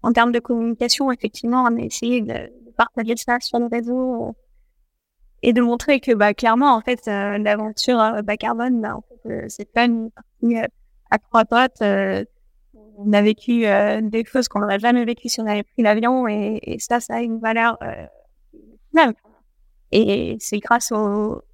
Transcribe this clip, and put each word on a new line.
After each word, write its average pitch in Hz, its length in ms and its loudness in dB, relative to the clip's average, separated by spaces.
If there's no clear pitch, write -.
en 240 100 2
termes 233 180 4
de 240 80 0
communication, 233 720 -2
effectivement, 247 520 -2
on 233 140 2
a 233 40 -4
essayé 240 400 -2
de, 214 120 -6
de - 440 -12
partager 233 400 -2
ça 247 220 -2
sur 240 200 -4
le 240 80 0
réseau, 233 640 -4
euh, - 20 -12
et 240 100 4
de 240 80 4
montrer 240 380 2
que, 254 140 0
bah, 208 200 4
clairement, 247 420 4
en 220 60 -2
fait, 247 260 -4
euh, 202 300 -4
l'aventure, 214 640 0
euh, 220 220 2
bas 208 160 -4
carbone, 233 440 -2
bah, 214 160 -6
en 220 40 -14
fait, - 280 -18
euh, - 180 -8
c'est - 240 -14
pas 233 140 2
une 226 260 -2
partie, - 460 -2
euh, 226 100 -4
à 214 100 2
trois 226 260 2
pattes, 247 360 2
euh, 196 420 0
on 208 160 0
a 208 80 6
vécu, 220 440 2
euh, 208 360 2
des 220 240 -2
choses 247 220 -2
qu'on - 120 -4
n'aurait 202 200 0
jamais 240 260 2
vécues 233 240 -6
si - 120 -4
on 220 60 -4
avait 208 160 -2
pris - 180 -6
l'avion 233 460 2
et, 208 340 -4
et - 180 -8
ça, 240 200 -2
ça - 160 -8
a 233 60 -2
une 226 180 -6
valeur, 226 420 0
euh, - 240 -12
énorme. 233 200 4
Et 202 480 0
c'est - 200 -6
grâce 240 320 -2
au 214 500 -2